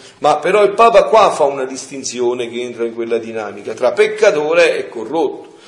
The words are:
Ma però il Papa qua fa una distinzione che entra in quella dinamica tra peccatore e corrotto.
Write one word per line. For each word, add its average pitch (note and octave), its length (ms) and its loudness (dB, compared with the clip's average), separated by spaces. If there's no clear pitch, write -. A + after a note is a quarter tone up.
Ma C#3+ 180 2
però F#3 260 0
il G3+ 100 2
Papa A3+ 300 6
qua G3+ 280 4
fa - 120 -2
una C#3 220 -2
distinzione B2 840 -6
che A#2 120 -8
entra A#2 240 -6
in A2+ 80 -6
quella A#2 240 -4
dinamica A2 560 -8
tra B2 180 0
peccatore E3+ 880 2
e - 100 -6
corrotto. B2 600 -6